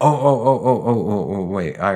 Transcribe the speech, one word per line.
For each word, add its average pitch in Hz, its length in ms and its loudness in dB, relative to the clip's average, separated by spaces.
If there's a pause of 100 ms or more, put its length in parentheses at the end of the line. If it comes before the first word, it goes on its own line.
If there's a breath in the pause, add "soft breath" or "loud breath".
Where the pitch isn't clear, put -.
oh, 147 140 4
oh, 135 260 2
oh, 131 220 2
oh, 123 220 2
oh, 110 240 0
oh, 95 280 -2
oh, 95 80 -4
wait, 90 340 -4
I, 98 160 0